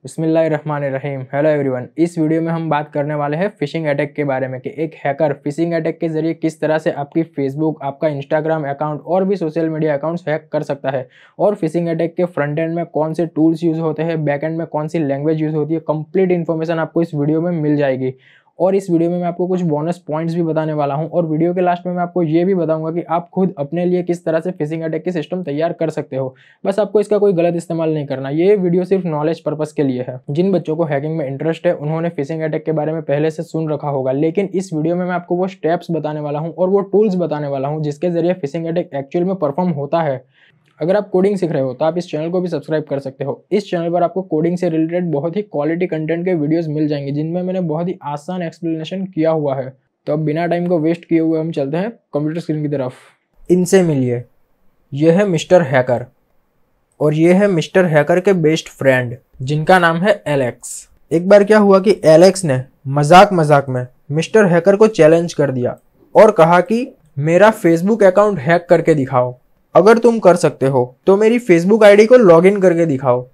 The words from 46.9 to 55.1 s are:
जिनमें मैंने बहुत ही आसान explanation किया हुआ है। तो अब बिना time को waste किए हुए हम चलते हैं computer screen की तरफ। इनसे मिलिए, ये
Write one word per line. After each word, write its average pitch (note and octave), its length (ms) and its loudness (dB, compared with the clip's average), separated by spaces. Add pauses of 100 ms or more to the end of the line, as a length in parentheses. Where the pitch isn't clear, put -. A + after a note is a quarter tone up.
जिनमें D#3+ 300 -4
मैंने F#3 200 -6
बहुत E3 260 -4
ही F#3 160 -8
आसान D3 380 -8
explanation E3 640 -8
किया D#3+ 260 -2
हुआ D3 240 -2
है। C3 120 -8 (400)
तो D3 60 -2
अब D#3 60 -2
बिना D#3 280 -2
time F3 200 -2
को F3 120 0
waste E3 260 -2
किए E3 140 2
हुए D#3+ 200 0
हम D#3+ 120 -4
चलते D3 260 -4
हैं G3 120 -4 (240)
computer D#3 260 -4
screen D#3 220 -4
की D3 60 -4
तरफ। C3 260 -4 (560)
इनसे F3+ 340 4
मिलिए, B2+ 400 0 (680)
ये D3 200 2